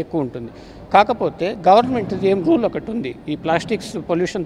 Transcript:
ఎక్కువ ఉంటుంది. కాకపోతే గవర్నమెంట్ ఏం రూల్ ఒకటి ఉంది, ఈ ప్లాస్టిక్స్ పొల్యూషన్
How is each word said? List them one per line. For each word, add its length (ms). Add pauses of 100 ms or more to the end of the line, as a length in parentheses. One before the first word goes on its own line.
ఎక్కువ 220
ఉంటుంది. 260 (420)
కాకపోతే 540 (200)
గవర్నమెంట్ 460 (180)
ఏం 160
రూల్ 220
ఒకటి 240
ఉంది, 180 (200)
ఈ 120
ప్లాస్టిక్స్ 480 (180)
పొల్యూషన్ 360